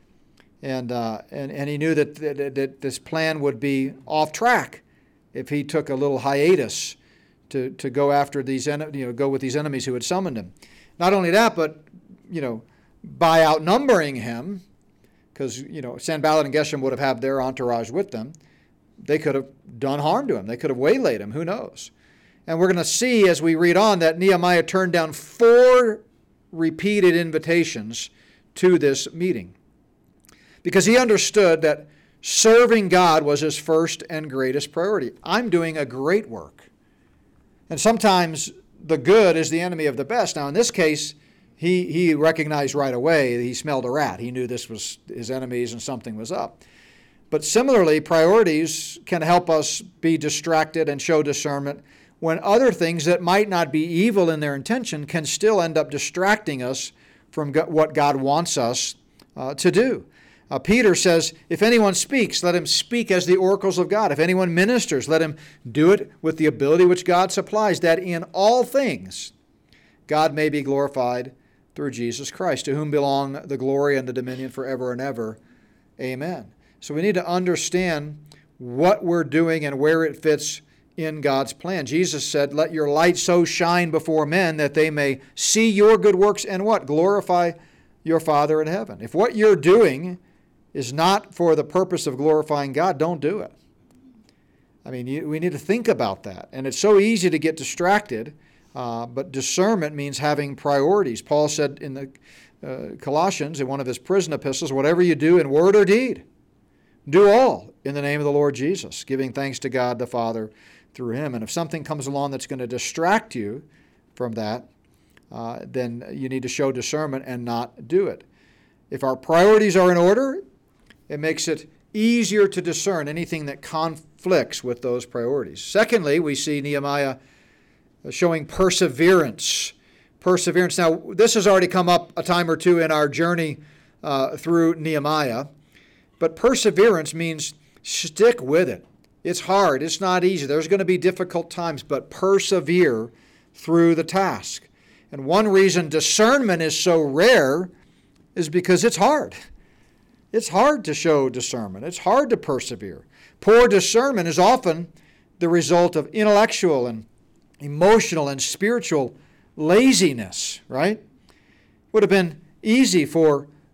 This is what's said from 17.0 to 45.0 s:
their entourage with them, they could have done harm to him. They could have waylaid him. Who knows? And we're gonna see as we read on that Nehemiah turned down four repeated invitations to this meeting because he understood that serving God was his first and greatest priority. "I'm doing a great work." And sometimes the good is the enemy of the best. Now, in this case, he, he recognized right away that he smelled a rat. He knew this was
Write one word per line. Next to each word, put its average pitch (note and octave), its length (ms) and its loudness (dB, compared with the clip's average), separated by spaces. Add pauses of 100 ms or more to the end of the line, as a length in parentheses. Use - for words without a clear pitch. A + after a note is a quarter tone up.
their C3+ 200 -2
entourage B2 500 -4
with F#3 200 -6
them, A#2+ 220 -12 (640)
they D3+ 220 -4
could D3 160 -2
have C3+ 120 -6 (300)
done C#3 220 -4
harm F#3+ 300 -2
to C#3 80 -2
him. G2 100 -12
They A#2 80 -8
could C#3 140 -4
have B2 100 -4
waylaid D#3+ 400 0
him. G2+ 140 -12
Who D#3 100 -8
knows? - 480 -12 (560)
And E3 100 -4
we're F#3 120 4
gonna F3 160 0
see A#3 420 4
as E3 140 2
we E3 120 2
read E3+ 220 4
on G3+ 240 4
that D#3+ 180 2
Nehemiah F3+ 460 4
turned F#3 300 -2
down D#3+ 180 0
four A#3+ 880 6 (540)
repeated E3+ 600 2
invitations D#3+ 960 -2 (460)
to F3+ 240 4
this C#3 340 0
meeting D3+ 400 -6 (1120)
because F3 220 4
he A3+ 120 6
understood G3+ 640 4
that D3+ 260 0 (340)
serving A3+ 680 4
God F3 360 4
was D3 180 0
his D3+ 160 -2
first D#3+ 520 0
and D#3 200 -10
greatest C3 420 -4
priority. E3+ 400 -4 (120)
"I'm G#3+ 260 -2
doing E3 280 -2
a C#3+ 80 -4
great C3+ 440 -4
work." E2+ 420 -18 (1000)
And D#3 100 -8
sometimes F#3 760 0 (300)
the D#3+ 140 -2
good F3 380 6
is D#3+ 140 -2
the E3 120 -2
enemy F3 260 -4
of B2+ 100 -4
the C3+ 80 -4
best. G#3 320 -2
Now, C#3+ 100 -6
in C#3+ 60 -6
this A#3 180 0
case, D#3 440 -2 (400)
he, F3+ 360 0
he E3 220 2
recognized D3+ 600 0
right C#3 180 -2
away C3 440 0
that B2 60 -4
he A#2+ 100 -6
smelled C3+ 320 -4
a B2 40 -6
rat. B2 300 -4
He A#2+ 120 -10
knew B2+ 140 -6
this A#2+ 240 -10
was - 380 -12